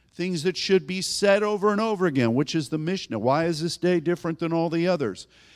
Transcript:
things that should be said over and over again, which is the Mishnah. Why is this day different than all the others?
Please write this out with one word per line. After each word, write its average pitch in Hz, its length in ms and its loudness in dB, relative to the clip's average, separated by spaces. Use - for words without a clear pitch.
things 175 300 -4
that 180 120 0
should 185 300 2
be 185 160 -4
said 202 400 2
over 208 280 0
and 208 100 0
over 214 260 0
again, 127 280 2
which 143 200 0
is 160 160 -2
the 156 80 -2
Mishnah. 156 400 -4
Why 131 260 2
is 165 160 -2
this 165 160 -4
day 180 240 2
different 170 380 -4
than 165 140 -4
all 165 180 0
the 170 180 0
others? 143 380 -2